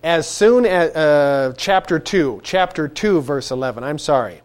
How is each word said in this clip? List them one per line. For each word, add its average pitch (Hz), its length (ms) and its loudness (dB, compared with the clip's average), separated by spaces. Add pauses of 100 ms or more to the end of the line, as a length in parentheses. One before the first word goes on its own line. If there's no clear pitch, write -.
As 165 280 -2
soon 240 360 4
as, 180 300 2
uh, 143 640 2
chapter 185 420 0
two, 147 460 -2
chapter 180 420 -2
two, 185 340 0
verse 135 300 -6
eleven, 127 320 -6
I'm 147 160 -6
sorry. 120 460 -2